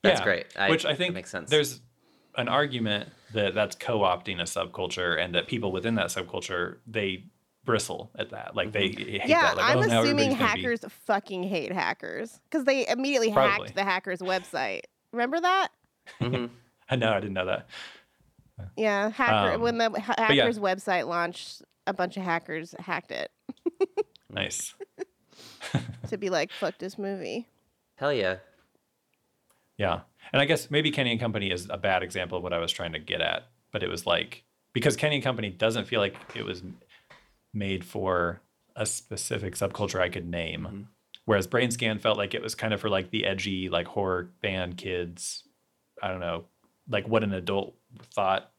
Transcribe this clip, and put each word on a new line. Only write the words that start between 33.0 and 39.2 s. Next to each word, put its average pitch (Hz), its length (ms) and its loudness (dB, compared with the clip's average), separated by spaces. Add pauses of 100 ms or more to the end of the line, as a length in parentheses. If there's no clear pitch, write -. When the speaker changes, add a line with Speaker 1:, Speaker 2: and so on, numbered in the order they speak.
Speaker 2:
at. 82 280 -2 (240)
But 98 100 -4
it 92 60 -2
was 87 180 -6
like, 85 380 0 (280)
because 139 240 2
Kenny 151 200 0
and 131 80 -2
Company 110 260 -2
doesn't 110 360 0
feel 117 140 0
like 101 160 0 (180)
it 110 100 -6
was 95 160 -8
m-, 92 180 -14 (760)
made 98 300 -2
for 90 560 0 (360)
a 107 100 -2
specific - 680 -6